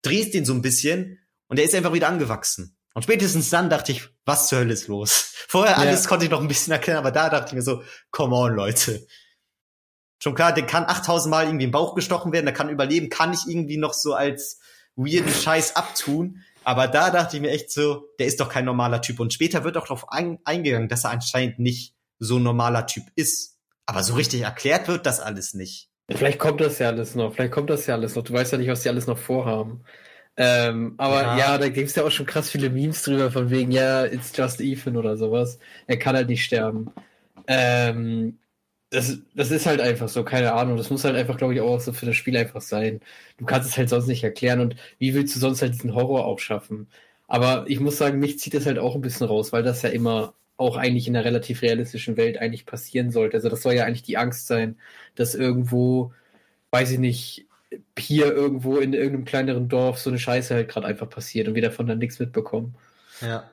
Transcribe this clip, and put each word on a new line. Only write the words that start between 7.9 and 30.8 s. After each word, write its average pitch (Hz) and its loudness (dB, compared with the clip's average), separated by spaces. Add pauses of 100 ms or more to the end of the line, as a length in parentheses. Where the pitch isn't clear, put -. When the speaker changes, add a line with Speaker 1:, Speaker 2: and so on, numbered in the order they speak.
Speaker 1:
come 127 0
on, 123 4
Leute. 107 0 (1160)
Schon 143 -2
klar, 165 6
der 151 0
kann 165 2
achttausend 170 0
Mal 160 4
irgendwie 156 0
im 123 0
Bauch 147 0
gestochen 175 -2
werden, 160 2
der 131 0
kann 147 -2
überleben, 147 0
kann 160 0
ich 165 -2
irgendwie 160 -4
noch 151 -2
so 147 -2
als 139 -2 (380)
weirden 147 0
Scheiß 160 2
abtun. 165 -2 (200)
Aber 127 2
da 156 4
dachte 165 2
ich 143 -4
mir 147 0
echt 147 -4
so, 147 0 (100)
der 131 0
ist 135 -2
doch 127 -2
kein 127 0
normaler 120 0
Typ. 120 -8
Und 117 -2
später 165 0
wird 165 -2
auch 156 -6
darauf - -10
ein-, 165 -2
eingegangen, 143 0
dass 120 -2
er 107 0
anscheinend 123 -2
nicht 123 -2 (240)
so 113 0
ein 123 4
normaler 120 2
Typ - -8 (100)
ist. - -2 (300)
Aber 95 -2
so 101 0
richtig 120 0
erklärt 139 0
wird 175 -2
das 123 0
alles 104 -8
nicht. 95 -12 (220)
Speaker 2:
Vielleicht 143 0
kommt 151 0
das 151 0
ja 123 2
alles 117 -4
noch. 113 0
Vielleicht 127 -2
kommt 147 -2
das 143 0
ja 127 0
alles 113 -4
noch. 117 -2
Du 120 -8
weißt 123 0
ja 139 0
nicht, 123 0
was 123 -2
die 123 0
alles 120 -2
noch 120 -2
vorhaben. 117 -4 (520)
Ähm, 117 2